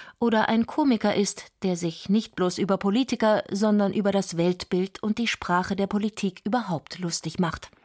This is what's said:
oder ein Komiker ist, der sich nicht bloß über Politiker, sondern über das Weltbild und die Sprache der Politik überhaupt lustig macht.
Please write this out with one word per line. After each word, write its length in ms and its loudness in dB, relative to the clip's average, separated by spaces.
oder 320 2
ein 160 2
Komiker 480 2
ist, 320 -2
der 140 0
sich 340 -6
nicht 260 0
bloß 220 0
über 180 0
Politiker, 760 2
sondern 440 2
über 180 0
das 240 0
Weltbild 680 0
und 140 -2
die 100 -2
Sprache 480 0
der 120 0
Politik 580 -2
überhaupt 540 -4
lustig 400 -6
macht. 320 -2